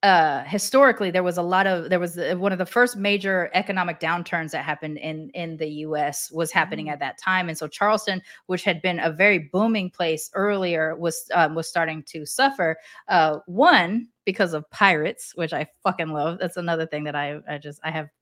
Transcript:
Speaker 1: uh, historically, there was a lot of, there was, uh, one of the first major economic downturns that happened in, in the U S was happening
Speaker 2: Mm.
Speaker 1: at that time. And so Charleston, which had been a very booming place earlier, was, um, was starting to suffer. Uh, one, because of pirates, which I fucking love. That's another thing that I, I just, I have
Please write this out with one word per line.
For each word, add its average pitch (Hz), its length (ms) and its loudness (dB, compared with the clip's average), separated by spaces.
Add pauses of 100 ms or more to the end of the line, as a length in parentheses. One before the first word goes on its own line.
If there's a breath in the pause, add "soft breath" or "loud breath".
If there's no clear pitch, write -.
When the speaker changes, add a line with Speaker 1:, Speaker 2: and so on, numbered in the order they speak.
Speaker 1:
uh, 160 420 4
historically, 208 640 4
there 180 120 2
was 175 160 0
a 180 40 0
lot 185 240 2
of, 180 220 0
there 180 100 2
was, 175 200 -4
uh, 160 180 0
one 190 160 0
of 180 60 -4
the 180 80 -2
first 247 280 2
major 196 600 0
economic 185 460 -2
downturns 165 500 -2
that 151 120 -6
happened 151 360 -6
in, 156 320 -10
in 165 260 -8
the 156 100 -6
U 151 300 -6
S 147 340 -4
was 160 220 -4
happening 156 360 0
Speaker 2:
Mm. 151 40 -4
Speaker 1:
at 135 60 -8
that 135 180 -6
time. 185 320 0
And 160 80 -6
so 156 100 -8
Charleston, 202 540 0 (240 loud breath)
which 180 200 -4
had 170 180 0
been 175 180 -2
a 156 100 0
very 185 280 4
booming 190 500 0
place 160 460 -4
earlier, 185 600 0
was, 165 380 -4
um, 160 220 4
was 160 160 -4
starting 160 380 -2
to 151 180 -10
suffer. 196 500 0 (320 loud breath)
Uh, 160 380 4
one, 220 640 4 (180)
because 180 260 0
of 151 180 -6
pirates, 180 680 0
which 165 180 -4
I 147 120 -2 (160)
fucking 180 260 -2
love. 160 300 -2
That's 175 200 -6
another 170 260 -2
thing 151 200 -8
that 151 120 -6
I, 147 220 -4 (100)
I 151 80 -6
just, 147 260 -14
I 156 80 -6
have 156 200 -8 (120)